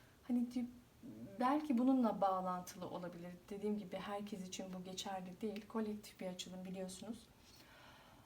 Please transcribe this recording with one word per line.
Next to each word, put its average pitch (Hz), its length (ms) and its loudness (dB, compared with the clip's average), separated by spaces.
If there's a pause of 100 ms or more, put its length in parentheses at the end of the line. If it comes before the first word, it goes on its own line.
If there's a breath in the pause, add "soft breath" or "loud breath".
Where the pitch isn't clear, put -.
(280 loud breath)
Hani 240 260 2
di-, 240 160 -2 (680)
belki 247 380 4
bununla 240 440 6
bağlantılı 185 680 2
olabilir. 175 420 -6 (180)
Dediğim 208 300 0
gibi 185 180 -6
herkes 202 500 -4
için 190 260 -6
bu 180 100 -6
geçerli 185 580 -6
değil. 214 260 -4
Kolektif 214 520 -4
bir 190 80 -4
açılım 185 380 -8
biliyorsunuz. 190 540 -6 (1080 loud breath)